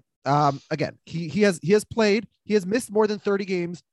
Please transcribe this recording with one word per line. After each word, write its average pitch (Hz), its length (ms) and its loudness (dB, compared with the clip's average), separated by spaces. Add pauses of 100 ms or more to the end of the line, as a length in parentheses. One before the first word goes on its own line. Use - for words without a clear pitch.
(260)
Um, 143 360 2 (100)
again, 143 340 -4
he, 165 220 -8
he 156 140 -2
has, 196 200 2
he 151 120 -2
has 208 120 2
played, 214 420 0 (180)
he 208 80 -2
has 202 120 0
missed 208 260 -4
more 214 160 2
than 208 120 -4
thirty 202 260 -2
games 175 360 -4 (100)